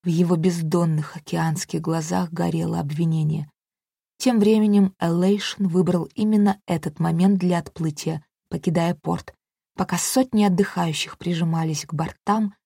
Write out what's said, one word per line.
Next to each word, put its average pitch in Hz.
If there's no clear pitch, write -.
В 175
его 175
бездонных 165
океанских 165
глазах 165
горело 170
обвинение. 156
Тем 240
временем 208
Элейшн 185
выбрал 175
именно 208
этот 170
момент 175
для 180
отплытия, 160
покидая 165
порт, -
пока 185
сотни 233
отдыхающих 180
прижимались 160
к -
бортам 202